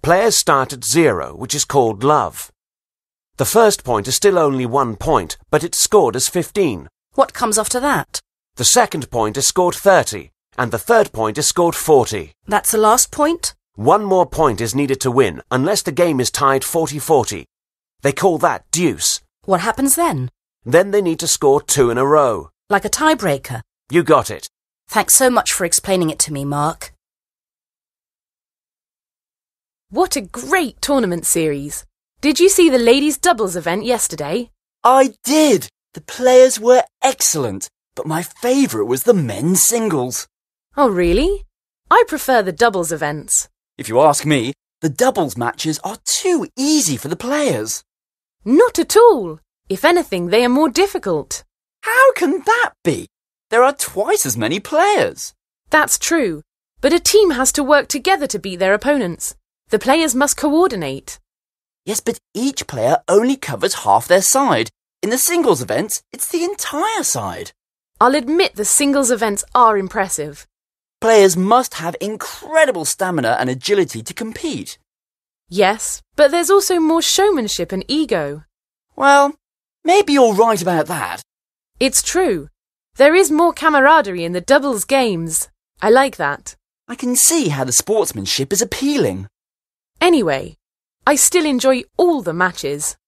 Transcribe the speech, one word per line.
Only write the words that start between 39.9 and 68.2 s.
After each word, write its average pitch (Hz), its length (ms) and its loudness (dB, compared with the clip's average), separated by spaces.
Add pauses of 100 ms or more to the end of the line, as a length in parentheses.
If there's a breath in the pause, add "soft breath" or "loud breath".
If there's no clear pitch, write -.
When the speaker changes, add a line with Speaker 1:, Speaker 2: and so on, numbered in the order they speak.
Speaker 3:
Oh, 277 140 2
really? 196 540 0 (460)
I 440 160 6
prefer 254 360 0
the 185 100 -4
doubles 180 400 0
events. 151 560 -4 (300)
Speaker 4:
If 120 100 -10
you 117 120 2
ask 147 240 4
me, 139 280 0 (280)
the 160 80 -2
doubles 202 480 0
matches 123 480 -4
are 208 200 -8
too 339 420 -2 (100)
easy 262 400 0
for 165 120 -10
the 175 80 -6
players. 233 680 -4 (600)
Speaker 3:
Not 349 340 2
at - 180 0
all. 262 440 4 (280)
If 190 160 -6
anything, 285 420 0
they 214 180 2
are 240 40 0
more 285 200 2
difficult. 226 760 -4 (380)
Speaker 4:
How 508 300 4
can 294 320 -2
that 466 280 0 (120)
be? 147 240 -2 (420)
There 233 120 4
are 269 100 4
twice - 540 -4
as 113 100 -4
many 143 240 -2
players. 311 760 -2 (360)
Speaker 3:
That's 202 280 0
true, 202 440 -2 (380)
but 294 120 2
a 339 80 2
team 392 300 4
has 262 220 -2
to 294 100 -2
work 285 260 2
together 294 380 -2
to 214 120 -8
beat 185 180 -10
their 190 180 0
opponents. 208 600 -4 (360)
The 220 80 0
players 302 360 0
must 285 220 0
coordinate. 277 840 -2 (680)
Speaker 4:
Yes, 208 160 -6
but - 180 -6 (160)
each 262 320 -4
player 123 320 0 (100)
only 233 280 4
covers - 480 -6
half 107 220 2
their 185 160 4
side. 190 480 0 (320)
In 196 80 -4
the 254 80 -2
singles 262 440 0
events, 120 400 -6 (100)
it's - 160 -10
the 339 160 -4
entire 392 580 -6
side. 90 500 -8 (480)
Speaker 3:
I'll 254 140 4
admit 302 420 -2